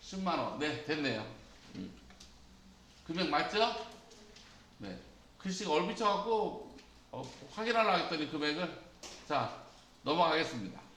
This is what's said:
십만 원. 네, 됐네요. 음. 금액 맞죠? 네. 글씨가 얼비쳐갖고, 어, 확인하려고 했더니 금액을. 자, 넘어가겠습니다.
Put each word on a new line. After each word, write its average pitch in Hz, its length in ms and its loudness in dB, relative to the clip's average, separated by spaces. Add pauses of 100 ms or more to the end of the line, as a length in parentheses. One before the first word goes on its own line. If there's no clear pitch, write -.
십만 185 380 0
원. 113 180 -2
네, 143 280 -2
됐네요. 135 380 0 (520)
음. 95 180 -8 (1120)
금액 165 240 0
맞죠? 214 560 2 (920)
네. 95 180 -8 (400)
글씨가 190 340 -4
얼비쳐갖고, 202 1040 2 (360)
어, 123 200 -8 (200)
확인하려고 214 540 4
했더니 151 260 -2
금액을. 151 500 -2 (460)
자, 131 340 0 (400)
넘어가겠습니다. 156 800 2 (160)